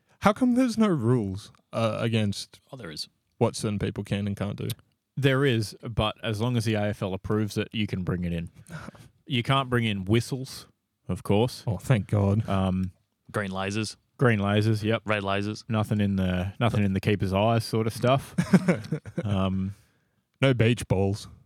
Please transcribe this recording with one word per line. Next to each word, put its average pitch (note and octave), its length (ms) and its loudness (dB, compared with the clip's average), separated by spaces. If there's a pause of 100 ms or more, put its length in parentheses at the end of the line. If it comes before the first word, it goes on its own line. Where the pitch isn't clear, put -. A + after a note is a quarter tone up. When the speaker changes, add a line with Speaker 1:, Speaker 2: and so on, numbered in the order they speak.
(220)
Speaker 1:
How G#3 120 4
come B3 220 2
there's A#3+ 220 0
no A3 100 4
rules, A2+ 640 0 (200)
uh, A2 280 0
against A2 600 -2 (120)
Speaker 2:
Oh, C#3 60 -16
there G2+ 140 -14
is. - 160 -12 (300)
Speaker 1:
what A2+ 180 2
certain G#2 240 -4
people G#2 240 -4
can G2+ 240 -4
and G2+ 80 -4
can't G2+ 200 -6
do? G#2 120 -6 (480)
Speaker 3:
There C3+ 300 2
is, A2+ 360 0
but A2 420 -2
as G#2+ 180 -2
long B2 160 0
as G#2+ 80 0
the A2+ 100 0
A G#2 120 0
F G2+ 160 -4
L F#2+ 100 -4
approves G#2+ 440 -2
it, G#2 140 -2
you G#2+ 160 -2
can F#2 160 -4
bring F2+ 200 -2
it E2+ 100 -2
in. E2+ 160 -4 (200)
Speaker 1:
<laughs> - 100 -14 (500)
Speaker 3:
You A#2+ 140 0
can't C3+ 260 0
bring A#2+ 140 2
in G2+ 220 0
whistles, A#2+ 640 -2 (420)
of F2+ 120 -4
course. G#2+ 460 2
Speaker 1:
Oh, F#2+ 100 -2
thank G#2+ 300 0
God. G2+ 400 2
Speaker 3:
Um, F#2 440 0 (380)
Speaker 2:
Green G2+ 200 -4
lasers. G2+ 480 -6 (200)
Speaker 3:
green A#2 220 4
lasers, G#2 440 2
yep. A2 220 0
Speaker 2:
Red G#2 180 0
lasers. G2+ 440 -4
Speaker 3:
Nothing G#2+ 320 0
in G2+ 160 2
the, F#2 460 0
nothing G#2+ 240 2
in F#2+ 80 0
the F#2+ 80 -2
keeper's G2 320 0
eyes A2+ 320 2
sort A2+ 220 -2
of A2 60 -6
stuff. C3 400 0 (460)
Speaker 1:
<laughs> - 460 -8
Speaker 3:
Um, F#2+ 500 0 (640)
Speaker 1:
No C3+ 140 4
beach A#2 340 2
balls. G2 400 0 (180)